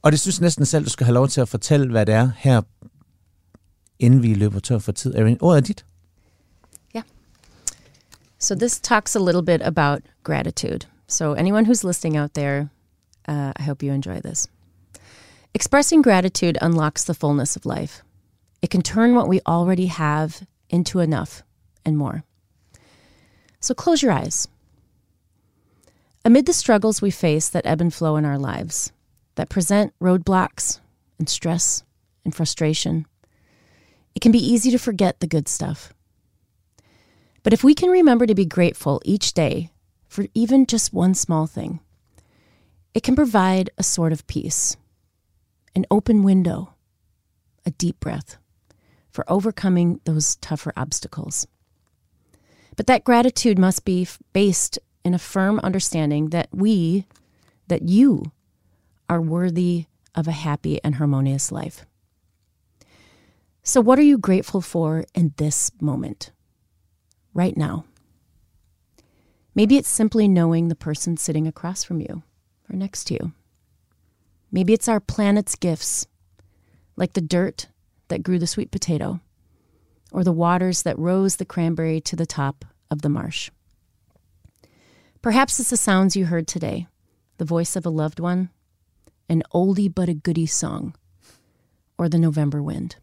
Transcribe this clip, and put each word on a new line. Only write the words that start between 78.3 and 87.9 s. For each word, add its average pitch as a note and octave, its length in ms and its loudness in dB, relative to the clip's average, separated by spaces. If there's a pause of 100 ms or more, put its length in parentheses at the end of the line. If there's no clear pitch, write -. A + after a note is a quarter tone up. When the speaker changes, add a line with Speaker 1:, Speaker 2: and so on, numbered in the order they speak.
Speaker 2:
the E3+ 60 -2
sweet - 260 -6
potato, - 500 -4 (880)
or F#3 140 -2
the F3+ 80 2
waters F3 500 0
that - 160 -4
rose F#3 380 0
the F#3 80 -8
cranberry D#3+ 560 -2
to - 160 -8
the E3 80 -2
top C#3 400 -6 (260)
of D3 120 -6
the D3 60 0
marsh. - 420 -6 (1700)
Perhaps B3 380 0
it's B3 120 -4
the B3 40 -2
sounds F#3+ 400 2
you F#3+ 120 0
heard E3 200 -2
today, E3+ 400 -6 (500)
the F3 60 -6
voice E3 320 -4
of E3+ 100 -6
a F3 40 -4
loved D#3 300 -4